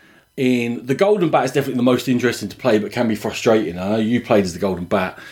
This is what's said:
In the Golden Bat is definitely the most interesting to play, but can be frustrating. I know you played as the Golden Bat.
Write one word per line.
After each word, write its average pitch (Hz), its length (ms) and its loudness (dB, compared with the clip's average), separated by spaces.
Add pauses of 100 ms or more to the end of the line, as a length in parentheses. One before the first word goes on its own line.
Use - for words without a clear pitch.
(360)
In 123 500 0
the 135 80 -2
Golden 190 380 2
Bat 131 140 2
is 131 80 -4
definitely 135 240 -2
the 120 60 0
most 123 240 2
interesting 117 420 0
to - 80 -14
play, 113 200 2
but 104 140 -4
can 120 160 -2
be 110 80 0
frustrating. 107 640 0
I 92 100 -4
know 110 80 0
you 117 240 0
played 104 240 2
as 87 80 -6
the 85 60 -12
Golden 90 260 -4
Bat. 92 320 -2 (140)